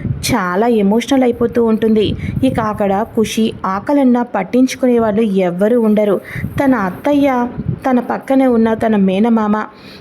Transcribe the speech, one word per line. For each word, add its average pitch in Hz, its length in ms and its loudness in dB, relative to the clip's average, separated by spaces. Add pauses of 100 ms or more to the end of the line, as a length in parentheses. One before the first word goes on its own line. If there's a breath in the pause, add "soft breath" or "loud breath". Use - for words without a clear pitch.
చాలా 196 600 -2
ఎమోషనల్ 233 560 2
అయిపోతూ 233 420 0
ఉంటుంది. 220 500 2 (280 loud breath)
ఇక 254 160 0
అక్కడ 208 460 -2 (100)
ఖుషి 220 380 0 (120)
ఆకలన్నా 240 580 0
పట్టించుకునే 240 760 0
వాళ్ళు 220 220 0
ఎవ్వరూ 196 600 0
ఉండరు. 208 400 2 (240 loud breath)
తన 269 300 0
అత్తయ్య, 247 720 0 (420)
తన 247 100 2
పక్కనే 262 480 0
ఉన్న 226 260 2
తన 220 220 0
మేనమామ, 214 680 2 (380 loud breath)